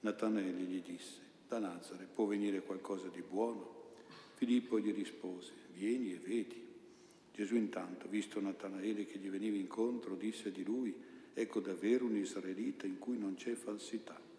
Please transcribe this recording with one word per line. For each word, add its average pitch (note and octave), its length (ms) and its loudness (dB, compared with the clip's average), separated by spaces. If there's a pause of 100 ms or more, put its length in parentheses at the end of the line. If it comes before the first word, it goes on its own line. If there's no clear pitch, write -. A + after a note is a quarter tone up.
Natanaele G2+ 580 2
gli F2+ 200 0
disse: - 380 -10 (280)
"Da A#2 120 0
Nazaret F#2+ 520 -4
può A2 140 4
venire G2+ 380 4
qualcosa F#2 460 -4
di F2 120 -8
buono?" A2 680 -2 (440)
Filippo A#2+ 460 4
gli G#2 120 4
rispose: F2+ 600 -4 (240)
"Vieni G#2+ 380 2
e E2+ 40 -6
vedi." - 520 -2 (640)
Gesù G#2 240 2
intanto, F#2 520 2
visto G2+ 340 0
Natanaele G2 640 0
che - 140 -8
gli G2 100 -4
veniva G2+ 280 2
incontro, A2+ 580 0
disse G#2+ 360 -2
di F#2 120 -4
lui: A2+ 280 2 (440)
"Ecco A2 240 2
davvero G2 460 4
un A2 100 4
israelita G2 720 0
in F#2 100 -2
cui A#2+ 220 -2
non G2 160 0
c'è - 180 -2
falsità." - 640 -4 (200)